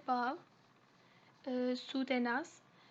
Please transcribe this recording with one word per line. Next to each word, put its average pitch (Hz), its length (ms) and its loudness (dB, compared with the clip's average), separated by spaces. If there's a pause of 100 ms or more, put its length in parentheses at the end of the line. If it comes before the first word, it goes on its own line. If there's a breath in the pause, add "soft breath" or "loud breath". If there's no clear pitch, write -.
Bal. 254 300 2 (1120 soft breath)
Ee, 254 280 0
Sudenaz. 254 840 0 (300 loud breath)